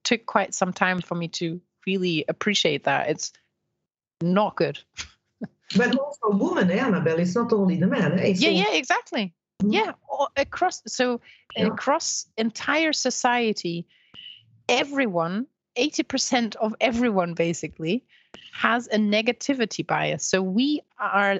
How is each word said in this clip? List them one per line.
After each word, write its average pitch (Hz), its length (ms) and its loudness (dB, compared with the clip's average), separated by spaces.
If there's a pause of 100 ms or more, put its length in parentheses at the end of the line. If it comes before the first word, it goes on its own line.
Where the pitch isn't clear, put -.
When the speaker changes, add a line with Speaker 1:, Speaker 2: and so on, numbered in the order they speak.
Speaker 1:
took 226 220 -2
quite - 300 -2
some 180 180 -2
time 185 260 0
for - 140 -8
me 170 160 -4
to 170 320 -6 (240)
really 180 420 0
appreciate 160 580 0
that. 139 240 0
It's 156 220 -6 (920)
not 185 340 2
good. 143 240 -2 (600)
<laughs> - 380 -8
Speaker 2:
But 240 180 4
also 269 360 -2
women, 226 400 2
eh, 220 120 2
Annabelle? 165 360 2
It's 180 160 0
not 233 180 0
only 190 240 4
the 170 100 4
men, 190 320 2
eh? - 40 0
It's 196 180 2
Speaker 1:
Yeah, 311 80 6
Speaker 2:
all - 60 2
Speaker 1:
yeah, 415 180 2
exactly. 294 600 -2 (280)
Speaker 2:
Mm-hmm. 208 120 4
Speaker 1:
Yeah, 427 200 0 (180)
o-, 277 240 0
across, - 520 -2
so 247 340 -2 (340)
Speaker 2:
Yeah. - 120 0
Speaker 1:
across - 600 -2 (100)
entire 277 560 0
society, 233 920 0 (800)
everyone, 240 800 0 (300)
eighty 294 280 0
percent 240 520 -2
of 220 240 -2
everyone 220 540 2
basically 165 680 -2 (500)
has 233 340 0
a 214 100 0
negativity 220 880 0
bias. 156 400 -2
So 190 160 2
we 240 400 0 (180)
are, 196 400 2